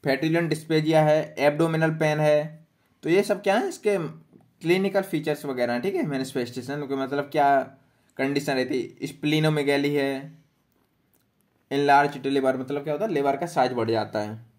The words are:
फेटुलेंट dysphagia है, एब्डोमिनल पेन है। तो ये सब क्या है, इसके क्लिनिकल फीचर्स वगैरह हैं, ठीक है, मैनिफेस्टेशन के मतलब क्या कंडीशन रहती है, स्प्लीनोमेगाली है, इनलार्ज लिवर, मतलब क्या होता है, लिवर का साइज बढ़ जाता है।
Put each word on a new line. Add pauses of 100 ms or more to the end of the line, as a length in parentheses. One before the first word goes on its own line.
फेटुलेंट
dysphagia
है,
एब्डोमिनल
पेन
है। (380)
तो
ये
सब
क्या
है,
इसके (640)
क्लिनिकल
फीचर्स
वगैरह
हैं,
ठीक
है,
मैनिफेस्टेशन
के
मतलब
क्या (560)
कंडीशन
रहती
है,
स्प्लीनोमेगाली
है, (1400)
इनलार्ज (100)
लिवर,
मतलब
क्या
होता
है,
लिवर
का
साइज
बढ़
जाता
है। (200)